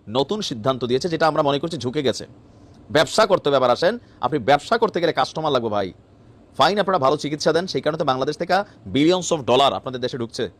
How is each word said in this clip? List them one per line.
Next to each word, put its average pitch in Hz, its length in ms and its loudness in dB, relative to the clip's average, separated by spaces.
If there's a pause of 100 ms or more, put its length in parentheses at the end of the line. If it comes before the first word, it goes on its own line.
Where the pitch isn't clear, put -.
নতুন 139 320 0
সিদ্ধান্ত 127 440 -2
দিয়েছে, 131 240 0
যেটা 160 180 2
আমরা 156 140 2
মনে 143 180 2
করছি 165 180 -6
ঝুঁকে 127 260 -4
গেছে। 107 240 -2 (640)
ব্যবসা 160 340 2
করতে 185 240 -2
হবে, 139 80 4
আবার 127 120 4
আসেন, 180 300 0 (220)
আপনি 135 180 -2
ব্যবসা 139 380 2
করতে 190 240 0
গেলে 160 120 2
কাস্টমার 151 380 -2
লাগবে 120 180 0
ভাই। 101 240 -2 (640)
ফাইন, 180 220 2
আপনারা 185 200 0
ভালো 135 180 2
চিকিৎসা 147 360 -2
দেন, 170 140 0
সেই 139 140 -4
কারণে 156 160 -2
তো 165 80 -4
বাংলাদেশ 135 320 -2
থেকে - 160 -4 (400)
billions 170 360 4
of 165 100 0
dollar 135 340 4
আপনাদের 123 280 -8
দেশে 127 160 -6
ঢুকছে। 117 320 -6 (100)